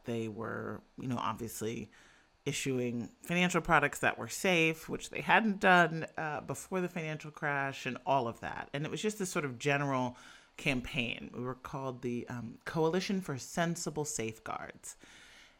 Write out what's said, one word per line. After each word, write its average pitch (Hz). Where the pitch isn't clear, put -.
they 117
were, 107
you -
know, 123
obviously 110
issuing 123
financial 175
products 147
that -
were 117
safe, 160
which -
they -
hadn't 190
done, 170
uh, 151
before 185
the 175
financial 156
crash, 139
and 120
all 131
of 113
that. -
And 147
it -
was 160
just 214
this 185
sort 165
of 127
general 139
campaign. 127
We 123
were 127
called 131
the, 120
um, 120
Coalition 180
for 147
Sensible 165
Safeguards. -